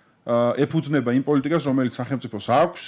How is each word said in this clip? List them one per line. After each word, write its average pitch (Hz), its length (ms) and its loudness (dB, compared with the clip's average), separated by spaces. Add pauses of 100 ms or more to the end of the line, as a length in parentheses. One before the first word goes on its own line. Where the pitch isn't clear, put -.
(260)
ა, 120 280 2
ეფუძნება 143 560 0
იმ 127 140 2
პოლიტიკას, 147 400 0
რომელიც 131 280 0
სახელმწიფოს 123 560 -6
აქვს, 156 400 2